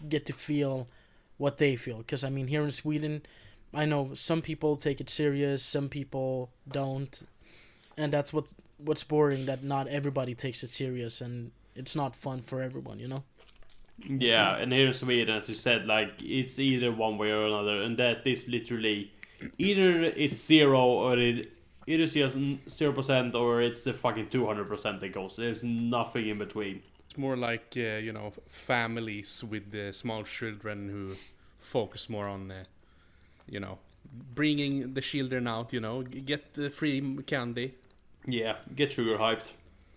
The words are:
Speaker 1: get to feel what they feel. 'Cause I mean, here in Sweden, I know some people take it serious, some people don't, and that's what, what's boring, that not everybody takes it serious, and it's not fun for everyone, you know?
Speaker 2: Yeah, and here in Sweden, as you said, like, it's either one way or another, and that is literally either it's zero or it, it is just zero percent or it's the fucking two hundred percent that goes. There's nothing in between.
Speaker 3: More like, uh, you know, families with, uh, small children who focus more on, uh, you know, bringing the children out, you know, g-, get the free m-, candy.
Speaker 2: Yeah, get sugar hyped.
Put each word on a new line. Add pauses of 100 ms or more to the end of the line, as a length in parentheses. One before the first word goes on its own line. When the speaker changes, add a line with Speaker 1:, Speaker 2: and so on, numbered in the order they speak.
Speaker 1:
get
to
feel (500)
what
they
feel.
'Cause
I
mean,
here
in
Sweden, (520)
I
know
some
people
take
it
serious,
some
people (180)
don't, (680)
and
that's
what, (260)
what's
boring,
that
not
everybody
takes
it
serious,
and (240)
it's
not
fun
for
everyone,
you
know? (840)
Speaker 2:
Yeah,
and
here
in
Sweden,
as
you
said,
like,
it's
either
one
way
or
another,
and
that
is
literally (480)
either
it's
zero
or
it, (360)
it
is
just (320)
zero
percent
or
it's
the
fucking
two
hundred
percent
that
goes.
There's
nothing
in
between. (340)
Speaker 3:
More
like,
uh,
you
know, (160)
families
with,
uh,
small
children
who (460)
focus
more
on,
uh, (840)
you
know, (560)
bringing
the
children
out,
you
know,
g-,
get
the
free
m-,
candy. (520)
Speaker 2:
Yeah, (180)
get
sugar
hyped. (440)